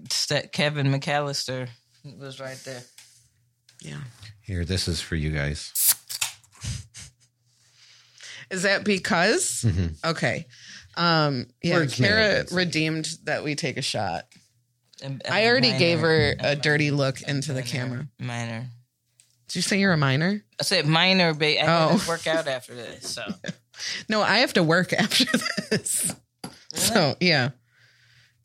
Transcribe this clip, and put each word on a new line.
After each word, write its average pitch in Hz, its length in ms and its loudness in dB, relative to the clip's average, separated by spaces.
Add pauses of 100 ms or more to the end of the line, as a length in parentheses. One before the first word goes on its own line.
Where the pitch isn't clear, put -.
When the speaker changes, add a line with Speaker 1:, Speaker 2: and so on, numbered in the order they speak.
Speaker 1:
Ste-, - 420 -2
Kevin 147 360 0
McAllister 139 800 -2 (500)
was 135 220 -16
right 131 240 -12
there. 127 180 -12 (1000)
Speaker 2:
Yeah. 73 180 -14 (420)
Speaker 3:
Here, 87 240 -6
this 92 220 -2
is 82 140 -2
for - 140 -6
you 76 160 -2
guys. 73 400 -4 (2750)
Speaker 2:
Is 185 140 -4
that 196 200 2
because? 202 800 2
Speaker 3:
Mm-hmm. 87 460 0
Speaker 2:
Okay. 151 380 -2 (500)
Um, 156 500 2 (140)
yeah, 175 140 0
Speaker 3:
Words 139 240 0
may 160 80 4
have 208 100 2
Speaker 2:
Kara 214 220 4
Speaker 3:
been - 80 -4
said. 175 80 -6
Speaker 2:
redeemed 156 540 0 (160)
that 127 180 -2
we 147 120 -4
take 139 220 -4
a - 40 -4
shot. 98 440 -4 (760)
Speaker 1:
And, 135 260 -10
Speaker 2:
I 202 180 2
already 254 200 4
Speaker 1:
minor, 202 120 0
Speaker 2:
gave 170 200 4
her 156 400 2
Speaker 1:
a 139 120 0
Speaker 2:
a 147 40 0
dirty 147 340 2
Speaker 1:
minor, 143 80 0
Speaker 2:
look 135 240 -2
Speaker 1:
a - 80 -8
Speaker 2:
into 143 240 -4
the 131 80 -4
Speaker 1:
minor, 123 60 -10
Speaker 2:
camera. 127 400 -6 (120)
Speaker 1:
minor. 120 480 -8 (800)
Speaker 2:
Did - 100 -10
you 180 40 -2
say 196 180 0
you're 196 140 4
a 156 40 4
minor? 151 460 2 (160)
Speaker 1:
I - 40 -4
said 165 240 2
minor, 170 460 6
babe. 151 280 2
I - 20 2
Speaker 2:
Oh. 160 340 4
Speaker 1:
gotta - 120 -2
work 165 180 -4
out 160 200 0
after 127 280 -6
this, 110 340 -12
so. 120 200 -8
Speaker 2:
<laughs> - 40 -6 (760)
No, 214 120 2
I 196 180 4
have 277 140 2
to 190 100 4
work 165 300 4
<laughs> 151 60 2
after 220 240 2 (460)
this. - 440 -2 (300)
Speaker 1:
Really? - 100 -14 (220)
Speaker 2:
So, 196 460 2
yeah. 147 300 4 (920)